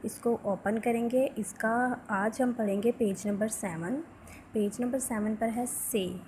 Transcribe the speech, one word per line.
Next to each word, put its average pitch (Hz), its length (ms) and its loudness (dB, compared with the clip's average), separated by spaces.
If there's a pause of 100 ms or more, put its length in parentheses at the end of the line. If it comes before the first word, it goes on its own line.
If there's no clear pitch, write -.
इसको 226 400 0
ओपन 202 320 0
करेंगे। 240 480 2 (120)
इसका 226 720 0
आज 214 320 2
हम 247 120 4
पढ़ेंगे 208 380 2
पेज 208 360 0
नंबर 202 200 2
सेवन। 190 560 -4 (500)
पेज 208 280 2
नंबर 247 180 0
सेवन 214 360 0
पर 226 140 0
है 240 160 0
से। 202 420 -2 (200)